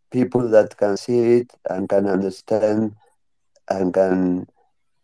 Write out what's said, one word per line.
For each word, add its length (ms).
people 380
that 280
can 200
see 220
it 120
and 180
can 200
understand 840
and 240
can 540